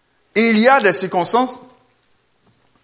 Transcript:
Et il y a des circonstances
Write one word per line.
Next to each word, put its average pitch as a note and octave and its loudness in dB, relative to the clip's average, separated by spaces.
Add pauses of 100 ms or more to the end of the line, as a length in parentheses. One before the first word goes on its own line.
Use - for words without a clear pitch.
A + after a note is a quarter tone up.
(360)
Et A3+ 2
il G#3+ 2
y A#3 2
a C4 4
des G3 0
circonstances F#3+ -4 (1200)